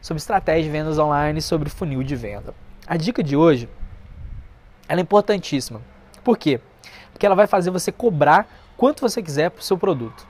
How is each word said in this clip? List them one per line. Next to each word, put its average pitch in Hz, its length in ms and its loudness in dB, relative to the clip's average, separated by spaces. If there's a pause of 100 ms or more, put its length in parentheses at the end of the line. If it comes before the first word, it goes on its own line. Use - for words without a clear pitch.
sobre 160 180 -8
estratégia 165 460 0
de 156 60 -4
vendas 151 280 -2
online 151 400 2
e 156 40 -4
sobre 151 280 -2
funil 135 320 -6
de 131 140 -4
venda. 104 360 -12 (320)
A 170 120 -4
dica 175 260 -2
de 143 140 0
hoje, 143 320 4 (1200)
ela 165 120 0
é - 20 0
importantíssima. 180 760 0 (440)
Por 240 120 4
quê? 135 240 0 (520)
Porque - 120 -4
ela 196 120 4
vai 208 100 6
fazer 185 240 0
você 185 220 -4
cobrar 165 560 2 (280)
quanto - 240 2
você 240 220 -2
quiser 156 300 -2
pro - 100 -20
seu 190 160 0
produto. 135 520 -4